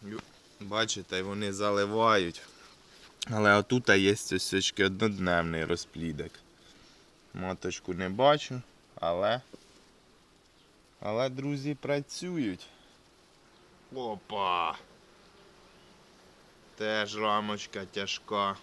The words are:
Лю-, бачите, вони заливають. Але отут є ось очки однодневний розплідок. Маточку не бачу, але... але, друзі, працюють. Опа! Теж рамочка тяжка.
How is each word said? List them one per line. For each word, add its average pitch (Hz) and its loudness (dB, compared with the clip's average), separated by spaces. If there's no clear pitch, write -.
Лю-, 107 -12
бачите, 101 -2
вони 101 -4
заливають. 101 2
Але 107 6
отут 117 2
є 98 8
ось - -2
очки 98 2
однодневний 92 0
розплідок. 82 -6
Маточку 92 -6
не 92 -4
бачу, 127 2
але... 95 0
але, 110 -2
друзі, 139 -4
працюють. 143 -4
Опа! 98 -2
Теж 107 -2
рамочка 104 -2
тяжка. 98 -2